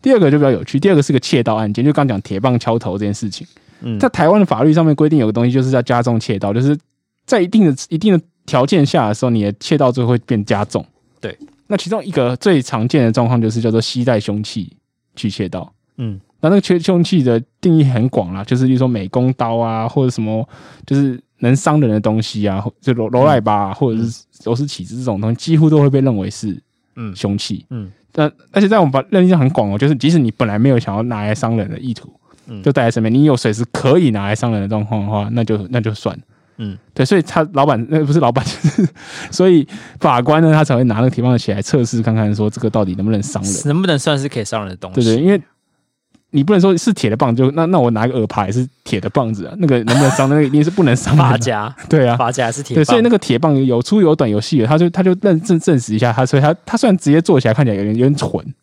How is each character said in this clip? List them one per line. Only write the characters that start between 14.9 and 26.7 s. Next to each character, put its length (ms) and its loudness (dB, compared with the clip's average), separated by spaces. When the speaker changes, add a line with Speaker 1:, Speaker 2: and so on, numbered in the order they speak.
Speaker 1:
去 160 -6
窃 180 -6
盗。 240 -12
Speaker 2:
嗯。 240 -10
Speaker 1:
那 100 2
那 60 4
个 40 4
缺-， 180 0
凶 240 2
器 200 2
的 200 2
定 200 2
义 40 4
很 280 2
广 240 -2
啦， 100 -8
就 100 -2
是 120 0
例 80 2
如 40 0
说 80 2
美 220 -4
工 240 0
刀 240 -2
啊， 320 -4
或 160 0
者 60 0
什 120 -6
么 240 -4
就 80 -2
是 240 -2
能 180 2
伤 240 0
人 80 2
的 100 0
东 220 0
西 260 -4
啊， 140 -4
或-， 100 -8
就 100 0
柔-， 160 -2
柔 160 2
赖 160 4
吧， 300 0
Speaker 2:
嗯。 40 -10
Speaker 1:
或 200 -2
者 80 -2
是 220 -8
螺 100 -2
丝 120 -4
起 180 -12
子 140 -14
这 40 -10
种 160 -4
东 120 -4
西， 60 -4
几 200 -2
乎 140 4
都 100 4
会 80 4
被 140 2
认 160 0
为 100 -6
是 340 -10